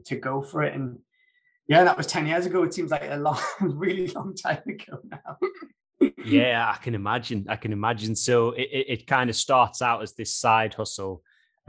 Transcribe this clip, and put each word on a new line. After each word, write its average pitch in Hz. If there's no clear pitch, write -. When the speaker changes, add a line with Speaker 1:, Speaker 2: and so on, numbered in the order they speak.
Speaker 1:
to 123
go 135
for 151
it. 147
And 131
yeah, 165
that 170
was 151
ten 156
years 170
ago. 175
It 156
seems 160
like 151
a 143
long, 143
<laughs> -
really 180
long 190
time -
ago -
now. -
<laughs> 370
Speaker 2:
Yeah, 117
I -
can 120
imagine. 107
I 107
can 107
imagine. 107
So 120
it, 127
it, 131
it 120
kind 127
of 110
starts 127
out 117
as 104
this -
side 113
hustle, 95